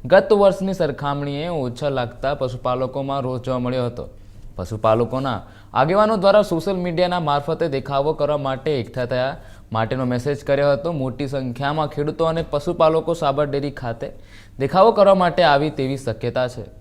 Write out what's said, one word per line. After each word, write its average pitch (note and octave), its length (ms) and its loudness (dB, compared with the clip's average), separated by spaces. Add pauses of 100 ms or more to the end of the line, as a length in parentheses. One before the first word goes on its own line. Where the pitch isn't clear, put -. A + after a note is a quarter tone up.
(120)
ગત G3+ 300 6
વર્ષની F#3+ 380 2
સરખામણીએ C#3+ 640 -4 (140)
ઓછા C3 380 -4
લાગતા B2 440 -4
પશુપાલકોમાં C3 840 -4
રોષ B2+ 200 -6
જોવા B2+ 180 -2
મળ્યો B2 280 -2
હતો. - 140 -10 (500)
પશુપાલકોના A2+ 840 0 (420)
આગેવાનો G#3 420 4
દ્વારા G3+ 260 6
સોશિયલ F3+ 360 -2
મીડિયાના F3 440 0
મારફતે D#3 460 0
દેખાવો C#3 440 0
કરવા D3 280 0
માટે C3+ 340 -2
એકઠા A#2 320 -4
થયા B2+ 180 0 (460)
માટેનો B2+ 340 0
મેસેજ B2 380 -2
કર્યો C#3+ 240 4
હતો. C#3+ 200 -2
મોટી C3 400 -4
સંખ્યામાં C#3 640 -4
ખેડૂતો D3+ 360 -2
અને E3 200 -2
પશુપાલકો D#3+ 720 2
સાબર C#3+ 240 2
ડેરી C#3 340 -4
ખાતે A#2+ 260 -6 (540)
દેખાવો F#3+ 380 6
કરવા G3 240 8
માટે F3 260 2
આવી D3 300 4
તેવી C3+ 260 -2
શક્યતા B2 500 -4
છે. A2 100 -12 (160)